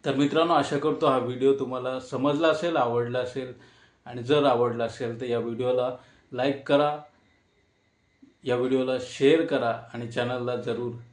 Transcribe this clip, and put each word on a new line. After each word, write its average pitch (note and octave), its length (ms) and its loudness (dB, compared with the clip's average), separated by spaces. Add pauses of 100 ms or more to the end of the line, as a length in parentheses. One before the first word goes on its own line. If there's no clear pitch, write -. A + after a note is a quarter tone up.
तर C3+ 100 0
मित्रांनो, D#3 380 2
आशा C#3+ 240 2
करतो D3+ 300 0
हा C3 100 4
व्हिडिओ B2+ 420 2
तुम्हाला B2+ 400 -4
समजला C#3+ 480 0
असेल, D#3+ 300 0
आवडला A#2+ 420 0
असेल B2+ 340 -6 (520)
आणि B2 180 -10
जर C#3+ 200 4
आवडला A#2+ 420 2
असेल A#2 360 -6
तर B2+ 40 -8
या A#2 140 0
व्हिडिओला B2 560 -2 (360)
लाईक C3+ 360 -2
करा, D3 320 2 (1400)
या B2 120 0
व्हिडिओला C3 360 0 (100)
शेअर D#3+ 440 4
करा B2 360 0 (120)
आणि A#2+ 180 -8
चॅनलला B2 440 -2
जरूर A#2 380 -6 (200)